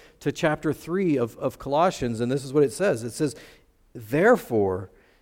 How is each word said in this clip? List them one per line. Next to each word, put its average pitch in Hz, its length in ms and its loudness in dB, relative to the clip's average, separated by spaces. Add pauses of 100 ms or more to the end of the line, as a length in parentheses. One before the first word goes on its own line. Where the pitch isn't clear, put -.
(180)
to 147 140 -2
chapter 151 400 0
three 170 440 0
of, 120 220 -2
of 135 220 -4
Colossians, 139 580 0
and 120 140 0
this 135 120 -2
is 131 80 -12
what 147 120 4
it 135 80 0
says. 151 320 -2
It 117 80 -8
says, 151 240 -2 (580)
"Therefore, 113 960 2 (320)